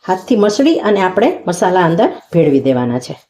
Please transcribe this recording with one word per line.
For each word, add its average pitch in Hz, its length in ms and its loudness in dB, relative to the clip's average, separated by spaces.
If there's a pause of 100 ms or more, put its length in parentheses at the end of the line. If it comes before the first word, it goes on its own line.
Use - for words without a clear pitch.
હાથથી 202 380 0
મસળી 269 360 2
અને 202 280 0
આપણે 214 260 0 (140)
મસાલા 180 420 0
અંદર 208 220 0 (220)
ભેળવી 143 360 2
દેવાના 123 380 -2
છે. - 80 -12 (140)